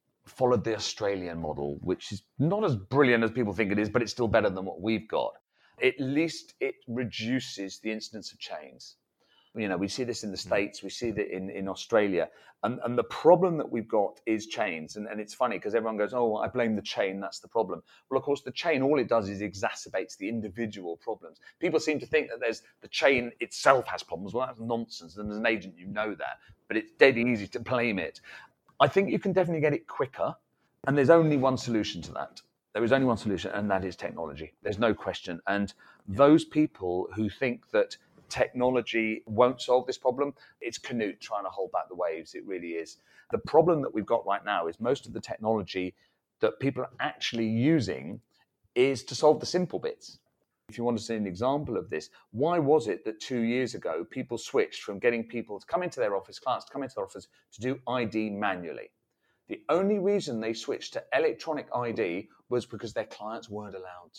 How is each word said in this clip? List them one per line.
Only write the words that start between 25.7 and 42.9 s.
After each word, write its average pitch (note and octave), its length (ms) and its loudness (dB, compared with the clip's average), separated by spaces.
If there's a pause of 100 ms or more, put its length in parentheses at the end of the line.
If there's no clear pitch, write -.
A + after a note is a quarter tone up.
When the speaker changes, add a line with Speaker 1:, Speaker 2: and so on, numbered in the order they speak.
Speaker 1:
you F2+ 100 -18
know G#2 280 -4
that. B1+ 220 -8 (320)
But G#2 80 0
it's A2 160 -4
dead C3+ 240 8
easy A#2 300 0
to B2 120 -8
blame A#2 400 -2
it. - 220 -8 (600)
I D3+ 80 8
think G3 220 2
you G#3 80 0
can F#3+ 120 -2
definitely E3+ 300 2
get D3 120 2
it - 140 -6
quicker, - 480 -4 (500)
and C#3 120 4
there's C3+ 140 6
only D#3 260 8
one C3 200 4
solution G#2+ 440 -2
to D2+ 120 -12
that. - 280 -8 (320)
There G#2+ 100 2
is A#2 80 4
only C3+ 140 6
one A#2 120 4
solution, G2 340 -2
and G#2 180 -2
that F#2+ 160 2
is F2+ 100 -6
technology. D#2+ 580 -8 (100)
There's G#2 160 -2
no A2+ 140 4
question. F2+ 540 -6
And G2+ 260 0 (340)
Speaker 2:
Yeah. G2 100 -4
Speaker 1:
those D3+ 280 8
people F#2 720 0
who G#2+ 140 0
think B2 420 -4
that G#2 240 2 (340)
technology A#2+ 1000 0
won't B2 340 4
solve B2+ 240 4
this B2+ 120 -4
problem, C3+ 360 0 (280)
it's A#2 180 -8
Canute A2 420 -4
trying G2+ 220 -6
to F#2+ 60 -6
hold F#2 220 -6
back E2+ 180 -4
the F2+ 60 -12
waves. E2 380 -4
It - 120 -12
really F2 260 -8
is. E2 260 -8 (320)